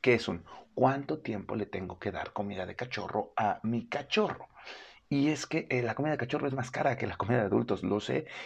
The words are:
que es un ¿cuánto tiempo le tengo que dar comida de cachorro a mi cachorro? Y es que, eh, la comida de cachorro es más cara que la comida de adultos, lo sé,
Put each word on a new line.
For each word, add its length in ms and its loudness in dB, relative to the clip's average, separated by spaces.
que 140 6
es 140 0
un 160 -4
¿cuánto 460 2
tiempo 360 -4
le 100 -2
tengo 320 -8
que 120 -4
dar 220 -6
comida 340 -4
de 100 -10
cachorro 600 -4
a 260 2
mi 260 -2
cachorro? 600 0
Y 160 4
es 180 0
que, 220 0
eh, 140 2
la 120 0
comida 180 0
de 40 0
cachorro 320 0
es 60 -2
más 160 -4
cara 260 2
que 100 -2
la 120 -4
comida 220 4
de 40 4
adultos, 380 2
lo 180 2
sé, 240 0